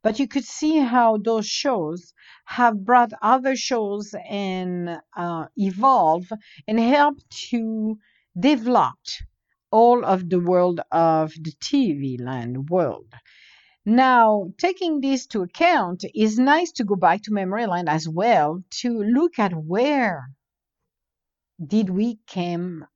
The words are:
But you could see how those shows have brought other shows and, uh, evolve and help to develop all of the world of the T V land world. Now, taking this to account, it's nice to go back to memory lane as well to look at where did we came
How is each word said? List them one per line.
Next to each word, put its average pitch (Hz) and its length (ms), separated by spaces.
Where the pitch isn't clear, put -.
But 220 160
you 269 100
could 269 160
see 311 340
how 233 380
those 214 300
shows 180 640
have 226 400
brought 240 280
other 262 340
shows 208 580
and, 185 720
uh, 170 300
evolve 190 720
and 214 100
help 285 380
to 220 480
develop 226 600
all 240 340
of 185 260
the 180 100
world 180 400
of 160 400
the 160 280
T 262 320
V 135 260
land 127 520
world. 151 420
Now, 226 760
taking 349 420
this 269 280
to 202 140
account, 202 640
it's 214 240
nice 302 340
to 247 120
go 202 120
back 180 260
to 214 100
memory 202 340
lane 175 220
as 160 200
well 175 540
to 233 220
look 262 360
at 196 140
where 175 760
did 202 240
we 220 360
came 175 680